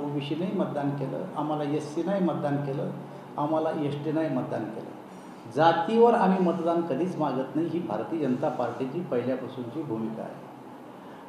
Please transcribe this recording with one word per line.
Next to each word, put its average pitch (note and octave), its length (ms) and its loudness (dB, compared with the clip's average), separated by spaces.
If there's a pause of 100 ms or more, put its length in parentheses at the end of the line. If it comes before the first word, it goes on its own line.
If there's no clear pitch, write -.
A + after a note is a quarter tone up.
ओबीसीनंही D3 480 -2
मतदान C#3+ 380 0
केलं, C#3 280 -4 (200)
आम्हाला D3+ 260 0
एससी D3 400 -2
नाही F#3+ 200 2
मतदान C#3+ 340 0
केलं, C#3 320 -2 (480)
आम्हाला D#3 340 2
एसटी D3 400 -2
नाही D#3+ 180 0
मतदान A#2+ 340 -2
केलं. - 260 -8 (680)
जातीवर A3 580 8
आम्ही F#3+ 260 6
मतदान E3+ 420 4
कधीच D#3+ 360 0
मागत C3 380 0
नाही, E3 120 2
ही F3 120 0
भारतीय G#2+ 400 -2
जनता C#3 300 2
पार्टीची C3 500 -2
पहिल्यापासूनची B2 840 -2
भूमिका A2 400 -4
आहे. F#2 140 -8 (920)